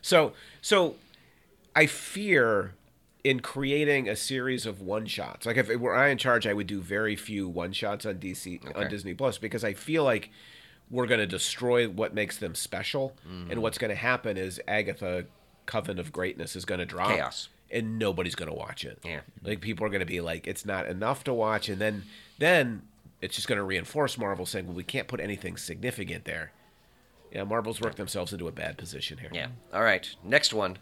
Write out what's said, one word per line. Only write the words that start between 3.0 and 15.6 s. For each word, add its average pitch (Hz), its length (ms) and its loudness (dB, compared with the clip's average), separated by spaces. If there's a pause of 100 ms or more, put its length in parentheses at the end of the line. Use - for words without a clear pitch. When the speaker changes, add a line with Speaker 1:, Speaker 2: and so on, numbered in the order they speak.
Speaker 1:
in 131 160 4
creating 139 680 2
a 107 60 0
series 127 500 -2
of 98 160 -6
one-shots. 101 640 -4
Like, 117 100 2
if 120 140 4
it 117 100 2
were 117 160 2
I 139 140 6
in 131 80 2
charge, 117 300 4
I 104 60 4
would 101 140 0
do 98 140 -4
very 101 340 0
few 98 320 -4
one-shots 95 580 -4
on 98 120 -2
D 87 160 -8
C, 90 320 -8
Speaker 2:
Okay. 71 80 -10 (100)
Speaker 1:
on 98 60 0
Disney 95 240 -6
Plus, 120 240 0
because 110 260 -4
I 101 100 2
feel 151 300 0
like 120 280 2 (580)
we're 123 160 0
gonna 110 220 4
destroy 120 600 2
what 98 280 -2
makes 104 220 0
them 87 180 -4
special, 135 600 -4 (140)
Speaker 2:
Mm. 90 220 -8
Speaker 1:
and 113 100 -2
what's 113 160 0
gonna 107 180 0
happen 117 420 0
is 92 300 -4
Agatha, 95 580 0 (420)